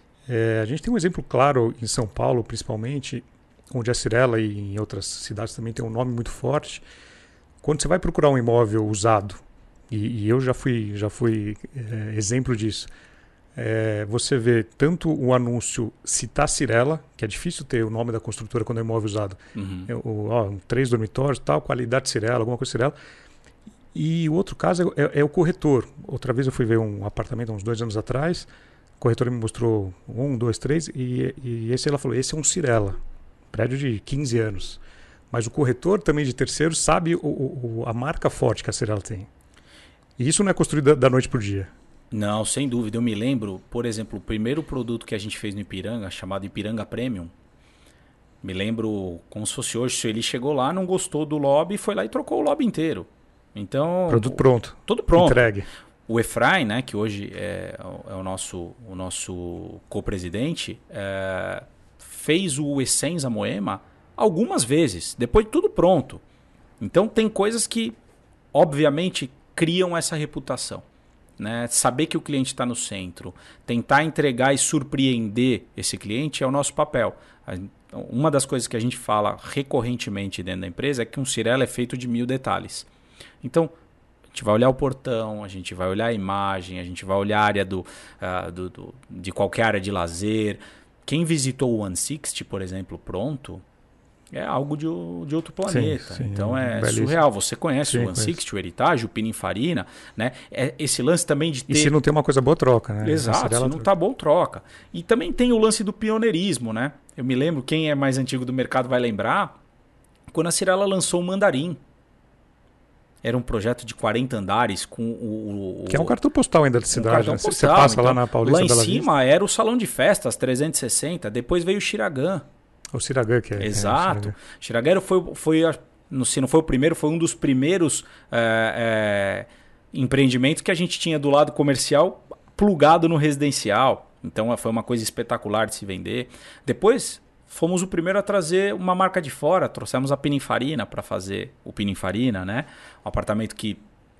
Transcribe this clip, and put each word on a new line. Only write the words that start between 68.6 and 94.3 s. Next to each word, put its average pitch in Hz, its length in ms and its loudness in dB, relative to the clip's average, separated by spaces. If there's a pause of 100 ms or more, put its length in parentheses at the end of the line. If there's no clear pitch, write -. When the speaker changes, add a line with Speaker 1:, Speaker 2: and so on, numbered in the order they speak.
Speaker 2:
criam 175 420 2
essa 165 200 -2
reputação, 139 640 -6 (560)
né? 117 300 -6
Saber 131 380 2
que 165 100 -6
o 156 40 -2
cliente 131 340 -4
tá 127 120 -2
no 120 100 -4
centro, 92 560 -10 (340)
tentar 123 380 4
entregar 139 480 2
e 135 60 2
surpreender 127 1080 0 (120)
esse - 200 -4
cliente 131 460 -4
é 135 40 0
o 127 40 0
nosso 139 240 -2
papel. 139 420 0 (300)
A, 95 100 -10 (540)
uma 143 200 2
das 139 140 2
coisas 127 220 -4
que - 100 -6
a 110 40 -2
gente 120 160 -2
fala 104 460 0
recorrentemente 117 1000 -4
dentro 92 200 -6
da 92 40 -8
empresa 127 360 -4
é - 40 0
que - 140 -10
um 131 40 -2
Cirela 123 400 0
é - 40 -2
feito 123 280 -6
de 127 120 -8
mil 120 180 -2
detalhes. 117 580 -4 (580)
Então, 160 280 2 (520)
a - 60 -20
gente - 160 -14
vai 107 100 4
olhar 123 140 6
o 127 60 4
portão, 117 720 -4
a 101 40 -14
gente 95 260 -12
vai 92 140 -2
olhar 104 180 0
a 117 60 0
imagem, 98 680 -4
a 90 40 -8
gente 87 200 -10
vai 95 120 0
olhar 104 240 2
a 107 40 6
área 101 200 2
do, 92 220 -6 (340)
ah, 92 300 -6
do, 90 200 -8
do, - 240 -18 (140)
de 92 220 -12
qualquer 101 360 0
área 104 140 2
de 95 120 -6
lazer. 101 640 -2 (480)
Quem 160 180 0
visitou 135 500 0
o 110 60 0
One 98 160 -4
sixty, - 460 -6
por - 200 -8
exemplo, 92 360 -8
pronto, 98 600 -8 (720)